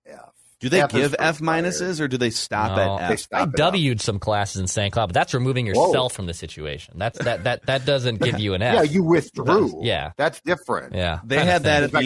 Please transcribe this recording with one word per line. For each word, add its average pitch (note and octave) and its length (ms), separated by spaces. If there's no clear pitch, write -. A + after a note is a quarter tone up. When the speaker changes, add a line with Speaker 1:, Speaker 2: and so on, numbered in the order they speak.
Speaker 1:
F. - 280
Speaker 2:
Do B2 100
they F3 140
Speaker 1:
F C#3 100
is A2 100
Speaker 2:
give C#3+ 100
Speaker 1:
for C#3+ 80
Speaker 2:
F D#3 180
minuses, E3 420
Speaker 1:
fired. - 20
Speaker 2:
or D3 80
do B2+ 100
they A#2+ 120
stop G#2+ 460
Speaker 3:
No. G2 220
Speaker 2:
at F2+ 40
F? F2 80
Speaker 1:
They G#2+ 60
stop - 220
Speaker 3:
I F#3 40
Speaker 1:
at E3 80
F. B2 40
Speaker 3:
W'd D3+ 460
some G2+ 180
classes G2+ 420
in F#2 60
Sand G2+ 260
Cloud, A2 140
but F2 80
that's E3 200
removing B2+ 320
Speaker 1:
Whoa. A2+ 200
Speaker 3:
yourself C3+ 260
from F#2+ 140
the E2+ 80
situation. D2+ 640
That's, A2 220
that, G#2+ 240
that, A#2+ 220
that C3 200
doesn't B2 340
give A#2 200
you G2+ 140
an F2+ 60
Speaker 1:
<laughs> - 20
Yeah, A#2+ 200
Speaker 3:
F. D3+ 100
Speaker 1:
you F#3 120
withdrew. D#3+ 800
Speaker 3:
Yeah. F2 320
Speaker 1:
That's C#3+ 240
different. B2+ 560
Speaker 3:
Yeah. E2+ 280
Speaker 2:
They C3 120
Speaker 3:
Kinda F3 160
Speaker 2:
had F3 120
that D3+ 40
Speaker 3:
thing. D3+ 80
Speaker 2:
at D3 80
Speaker 1:
In B2 60
fact, - 20
Speaker 2:
the D3+ 140